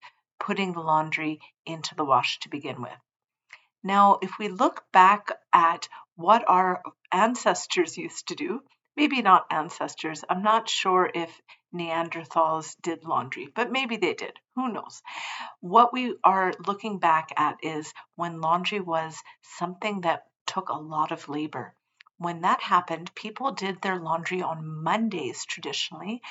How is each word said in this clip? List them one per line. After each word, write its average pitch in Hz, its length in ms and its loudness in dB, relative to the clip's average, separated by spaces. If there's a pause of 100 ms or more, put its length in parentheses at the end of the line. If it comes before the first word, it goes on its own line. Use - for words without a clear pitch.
(400)
putting 190 340 -2
the 170 60 -6
laundry 156 600 0 (260)
into 160 280 -10
the 156 120 -2
wash 127 340 2
to - 100 -12
begin 139 320 -8
with? - 160 -10 (840)
Now, 202 380 8
if 185 180 -8
we 208 80 -4
look 202 440 0
back 190 380 8 (240)
at 170 340 4 (280)
what 208 320 4
our 180 340 4 (300)
ancestors 185 840 0
used - 320 -12
to 175 60 -8
do, 170 260 -6 (340)
maybe 285 260 0
not 185 300 6
ancestors, 156 760 -6
I'm 180 140 -2
not 220 280 2
sure 185 440 2
if 170 160 -4 (460)
Neanderthals 165 1040 -2
did - 220 -6
laundry, 135 500 -4
but 226 180 -2
maybe 240 260 -2
they 175 160 0
did. - 260 -10 (160)
Who 254 160 -4
knows? - 320 -12 (560)
What 208 340 6
we 247 300 -2
are 185 300 4 (120)
looking 202 320 -4
back 160 380 0
at 147 260 0
is 156 320 -6 (220)
when 170 260 -6
laundry 180 380 0
was 160 420 -4 (220)
something 185 580 -6
that 170 220 0 (240)
took - 220 -6
a 143 100 -6
lot 156 320 -2
of - 180 -10
labor. 147 460 -8 (420)
When 170 260 -6
that 226 180 2
happened, 180 520 0
people 233 380 -6
did 190 300 -6
their 190 180 -2
laundry 165 420 -4
on 160 240 -6
Mondays 160 800 -2
traditionally - 880 -8